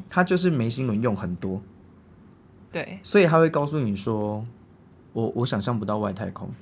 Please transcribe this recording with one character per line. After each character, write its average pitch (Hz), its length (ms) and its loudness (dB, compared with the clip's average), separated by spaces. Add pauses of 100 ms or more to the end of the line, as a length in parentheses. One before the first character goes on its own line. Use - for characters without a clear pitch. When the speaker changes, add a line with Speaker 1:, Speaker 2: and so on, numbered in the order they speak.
(100)
Speaker 1:
他 180 140 2
就 185 120 0
是 180 140 2
眉 120 180 0
心 123 160 -4
轮 110 160 0
用 117 140 2
很 90 220 -4
多。 95 260 -6 (1080)
Speaker 2:
对。 175 320 -8
Speaker 1:
所 - 160 4
以 180 60 8
他 160 120 6
会 165 100 8
告 151 160 0
诉 147 140 -2
你 113 160 0
说 107 500 -2 (680)
，“我， 113 240 -2
我 120 100 0
想 113 140 -2
象 117 180 -2
不 104 60 -4
到 104 140 -2
外 101 140 0
太 95 180 -6
空。” 95 200 -12 (100)